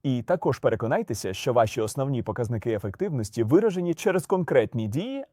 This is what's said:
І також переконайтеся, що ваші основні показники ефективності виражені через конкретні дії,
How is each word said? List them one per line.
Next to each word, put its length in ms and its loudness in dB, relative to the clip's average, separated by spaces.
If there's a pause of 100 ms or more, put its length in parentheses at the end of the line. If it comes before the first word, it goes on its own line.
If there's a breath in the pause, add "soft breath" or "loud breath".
І 200 0
також 360 0
переконайтеся, 720 -2
що 200 -2
ваші 280 4
основні 420 -2
показники 500 -2
ефективності 680 -4
виражені 500 4
через 320 0
конкретні 640 0
дії, 460 -6